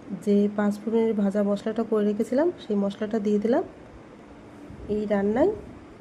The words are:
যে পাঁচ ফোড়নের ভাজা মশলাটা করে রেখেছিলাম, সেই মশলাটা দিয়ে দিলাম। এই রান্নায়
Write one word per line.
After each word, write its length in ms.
যে 140
পাঁচ 240
ফোড়নের 340
ভাজা 280
মশলাটা 400
করে 220
রেখেছিলাম, 440
সেই 160
মশলাটা 420
দিয়ে 200
দিলাম। 260
এই 180
রান্নায় 460